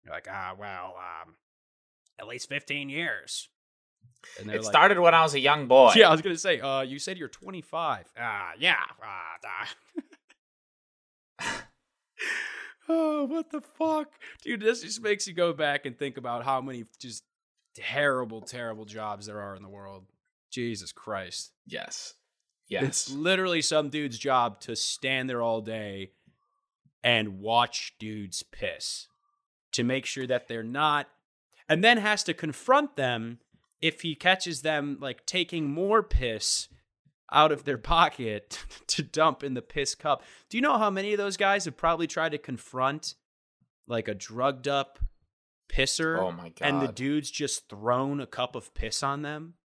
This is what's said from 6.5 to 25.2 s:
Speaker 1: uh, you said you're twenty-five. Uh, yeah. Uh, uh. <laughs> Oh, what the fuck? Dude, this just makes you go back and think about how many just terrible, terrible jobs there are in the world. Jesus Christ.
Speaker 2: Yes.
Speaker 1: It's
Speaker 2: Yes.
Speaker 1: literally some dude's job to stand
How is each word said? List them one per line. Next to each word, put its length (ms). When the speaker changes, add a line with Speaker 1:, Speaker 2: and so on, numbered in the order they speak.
Speaker 1:
uh, 200
you 160
said 200
you're 100
twenty-five. 800
Uh, 400
yeah. 160
Uh, 640
uh. 0
<laughs> 60
Oh, 340
what 260
the 120
fuck? 500
Dude, 180
this 220
just 200
makes 240
you 80
go 200
back 320
and 120
think 200
about 260
how 160
many 240
just 240
terrible, 680
terrible 420
jobs 420
there 140
are 160
in 80
the 60
world. 340
Jesus 400
Christ. 600
Speaker 2:
Yes. 500
Speaker 1:
It's 380
Speaker 2:
Yes. 20
Speaker 1:
literally 520
some 280
dude's 280
job 440
to 140
stand 540